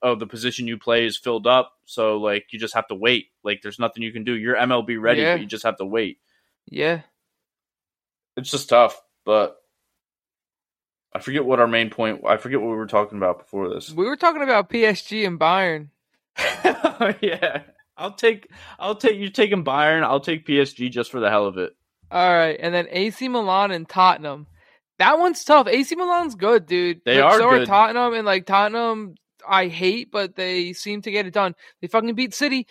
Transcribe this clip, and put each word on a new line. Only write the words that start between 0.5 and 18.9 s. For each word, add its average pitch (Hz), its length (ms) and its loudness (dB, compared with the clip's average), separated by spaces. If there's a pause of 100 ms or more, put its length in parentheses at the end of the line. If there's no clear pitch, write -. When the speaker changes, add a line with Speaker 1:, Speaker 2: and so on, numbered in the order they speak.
Speaker 1:
you 117 100 -8
play 117 300 0
is 104 100 -4
filled 113 300 -4
up, 127 260 4 (140)
so, 107 320 -2
like, 104 340 -4
you 113 60 -14
just 110 160 -8
have 113 140 -2
to 110 60 -8
wait. 110 360 -2 (120)
Like, 104 200 -6
there's 104 160 -14
nothing 113 240 -6
you 113 100 -10
can 113 120 -12
do. 120 100 -4
You're 113 220 -4
M 123 160 0
L 120 100 0
B 113 160 -8
ready, 117 240 2
Speaker 2:
Yeah. 165 140 2
Speaker 1:
but - 40 -8
you 107 60 -10
just 107 180 -12
have 113 140 -2
to 98 80 -6
wait." 104 340 -4 (460)
Speaker 2:
Yeah. 160 340 -4 (1400)
Speaker 1:
It's 131 160 -10
just 135 160 -6
tough, 120 320 4 (240)
but 104 320 0 (1600)
I - 60 -10
forget 135 260 -4
what 127 160 2
our 117 60 6
main 117 240 0
point, 110 340 -4
I 107 120 4
forget 127 240 -4
what 113 100 -4
we 113 60 -4
were 110 100 -6
talking 104 320 -2
about 90 200 0
before 98 300 -8
this. 95 220 -10
Speaker 2:
We 160 140 -4
were 269 120 -4
talking 330 260 0
about 226 260 0
P 233 180 0
S 202 160 -2
G 214 220 -6
and 175 160 -6
Bayern. 160 480 0 (480)
Speaker 1:
<laughs> - 840 -2
Yeah. 160 420 -4 (340)
I'll 190 180 -10
take, 226 340 0 (300)
I'll 202 160 -6